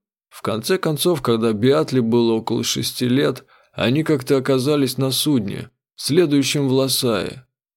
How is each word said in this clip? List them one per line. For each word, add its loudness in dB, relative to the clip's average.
В -18
конце -2
концов, 0
когда 2
Биатли 2
было 2
около -2
шести -4
лет, 0
они 0
как-то 0
оказались 0
на 0
судне, -2
следующем 0
в 0
Лосае. -2